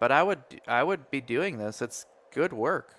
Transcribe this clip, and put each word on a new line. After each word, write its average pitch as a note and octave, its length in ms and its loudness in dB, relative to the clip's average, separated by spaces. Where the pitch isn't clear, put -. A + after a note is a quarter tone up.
But A#2+ 120 4
I D3+ 100 6
would, F3+ 200 0
I A#2+ 140 4
would E3 280 -2
be C#3 100 -4
doing B2 380 -2
this. G#2+ 240 -6
It's - 240 -8
good E3 200 0
work. C3 460 -2